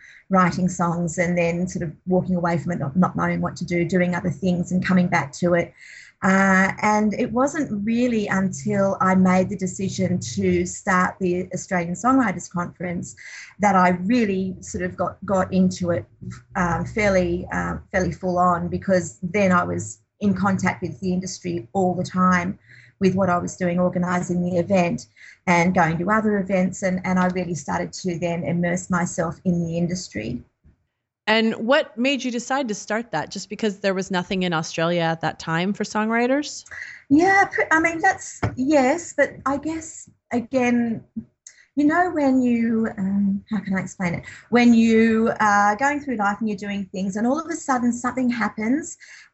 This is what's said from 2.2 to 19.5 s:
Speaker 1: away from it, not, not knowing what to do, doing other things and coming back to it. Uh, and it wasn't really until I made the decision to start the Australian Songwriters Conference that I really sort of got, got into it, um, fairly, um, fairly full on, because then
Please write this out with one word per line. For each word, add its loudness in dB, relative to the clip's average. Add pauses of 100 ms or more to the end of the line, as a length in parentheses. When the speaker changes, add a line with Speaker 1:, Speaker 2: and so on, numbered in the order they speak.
Speaker 1:
away 0
from -4
it, -4
not, -4
not 4
knowing -2
what -4
to -8
do, 0
doing 2
other -2
things -2
and 0
coming 4
back 0
to 0
it. 0 (500)
Uh, 4
and 2
it -4
wasn't -2
really 0
until 0
I 4
made 4
the -4
decision -2 (160)
to 2
start 0
the -2
Australian -4
Songwriters 0
Conference -8 (440)
that 4
I 6 (140)
really 0
sort -8
of -6
got, -6
got 0
into 2
it, -2 (500)
um, 0
fairly, 0
um, -4
fairly 0
full -2
on, 2
because 0
then 2